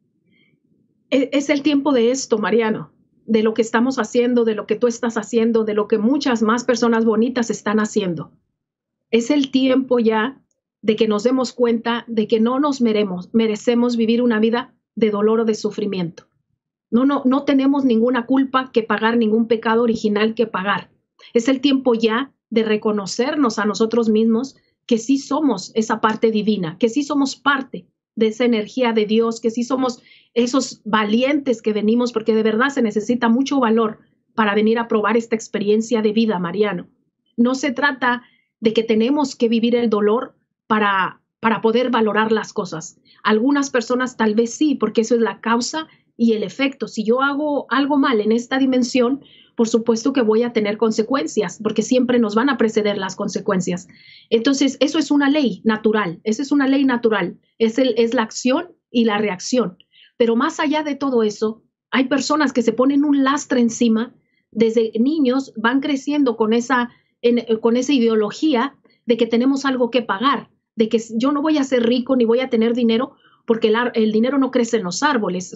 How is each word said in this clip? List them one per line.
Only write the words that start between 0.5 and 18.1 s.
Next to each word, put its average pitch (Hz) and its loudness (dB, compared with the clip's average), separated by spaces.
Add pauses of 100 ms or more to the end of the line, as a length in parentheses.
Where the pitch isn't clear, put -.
E-, 262 0
es 285 0
el 285 0
tiempo 285 2
de 233 4
esto, 262 -2
Mariano, 214 -2 (340)
de 220 2
lo 220 0
que 233 2
estamos 240 0
haciendo, 240 0
de 220 0
lo 202 -8
que 220 -2
tú 240 0
estás 233 -4
haciendo, 226 0
de 214 -4
lo 208 0
que 220 2
muchas 240 0
más 233 2
personas 233 2
bonitas 233 0
están 208 -2
haciendo. 196 -2 (800)
Es 233 2
el 285 0
tiempo 262 2
ya 220 0 (380)
de 214 0
que 226 2
nos 208 0
demos 254 0
cuenta 233 -2
de 214 -2
que 220 2
no 247 2
nos 285 0
meremos-, 208 -2
merecemos 233 0
vivir 233 2
una 233 2
vida 233 0 (200)
de 214 2
dolor 214 2
o 233 0
de 220 0
sufrimiento. 196 -6 (640)
No, 240 2
no, 285 0
no 262 0
tenemos 277 2
ninguna 240 2